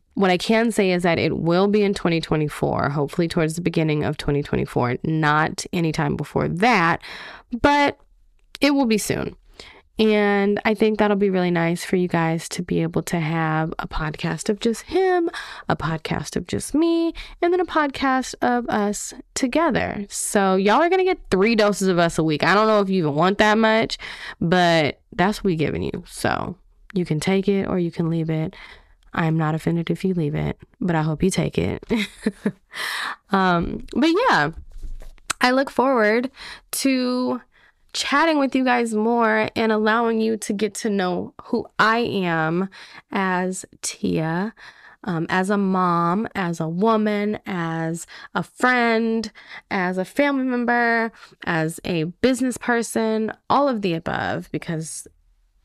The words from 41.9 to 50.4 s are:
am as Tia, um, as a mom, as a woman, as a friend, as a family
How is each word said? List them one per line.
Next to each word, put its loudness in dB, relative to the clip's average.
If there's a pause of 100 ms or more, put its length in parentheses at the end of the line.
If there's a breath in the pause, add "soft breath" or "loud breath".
am 0 (420 loud breath)
as -2 (160)
Tia, -4 (500 loud breath)
um, -2
as 0
a 0
mom, 0
as -4
a -4
woman, 0
as -4 (280 loud breath)
a -2
friend, 2 (400 loud breath)
as 0
a 0
family 0